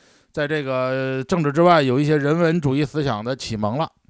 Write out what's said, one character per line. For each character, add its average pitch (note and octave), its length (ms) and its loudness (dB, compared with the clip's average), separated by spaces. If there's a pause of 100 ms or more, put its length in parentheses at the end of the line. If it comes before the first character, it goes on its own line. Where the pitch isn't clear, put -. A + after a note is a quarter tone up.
(320)
在 D3 160 -4
这 D3+ 160 -4
个 C3 640 -4
政 F3 180 0
治 C#3+ 80 0
之 C#3+ 100 2
外 E3+ 220 6
有 B2+ 160 2
一 D3 40 2
些 D3+ 140 2
人 D3 220 0
文 E3+ 200 2
主 C#3 160 0
义 D3 80 0
思 D3 200 -4
想 A2 200 -4
的 B2 120 -4
启 A#2 200 -8
蒙 G#2+ 220 -2
了。 D#3 100 -4 (220)